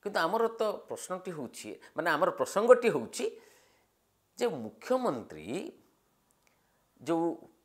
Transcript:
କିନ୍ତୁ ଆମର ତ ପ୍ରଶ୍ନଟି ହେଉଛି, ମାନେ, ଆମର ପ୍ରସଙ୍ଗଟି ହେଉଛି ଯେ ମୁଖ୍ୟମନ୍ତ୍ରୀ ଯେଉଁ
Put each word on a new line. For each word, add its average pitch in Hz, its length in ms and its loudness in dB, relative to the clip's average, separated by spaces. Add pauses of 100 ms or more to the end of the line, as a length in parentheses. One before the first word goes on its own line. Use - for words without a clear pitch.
କିନ୍ତୁ 202 180 -4
ଆମର 220 280 2
ତ 226 140 -4
ପ୍ରଶ୍ନଟି 185 680 -6
ହେଉଛି, 120 500 -12 (160)
ମାନେ, 165 140 0
ଆମର 156 200 4
ପ୍ରସଙ୍ଗଟି 240 580 6
ହେଉଛି 143 360 -2 (1120)
ଯେ 240 80 0
ମୁଖ୍ୟମନ୍ତ୍ରୀ 139 1300 -4 (1300)
ଯେଉଁ 165 260 0 (360)